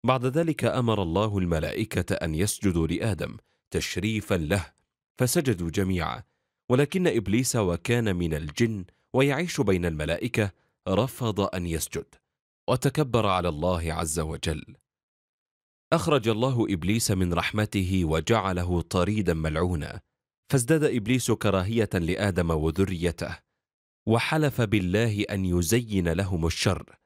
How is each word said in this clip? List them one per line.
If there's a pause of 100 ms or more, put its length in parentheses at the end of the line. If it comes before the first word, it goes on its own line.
بعد
ذلك
أمر
الله
الملائكة
أن
يسجدوا
لآدم (340)
تشريفاً
له، (540)
فسجدوا
جميعاً، (460)
ولكن
إبليس،
وكان
من
الجن (280)
ويعيش
بين
الملائكة، (380)
رفض
أن
يسجد، (640)
وتكبر
على
الله
عز
وجل. (1160)
أخرج
الله
إبليس
من
رحمته
وجعله
طريداً
ملعونا، (500)
فازداد
إبليس
كراهية
لآدم
وذريته، (680)
وحلف
بالله
أن
يزين
لهم
الشر (100)